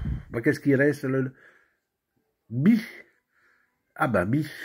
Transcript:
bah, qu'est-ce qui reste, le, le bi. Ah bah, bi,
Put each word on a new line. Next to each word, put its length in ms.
bah, 120
qu'est-ce 180
qui 160
reste, 300
le, 160
le 120
bi. 320
Ah 120
bah, 180
bi, 220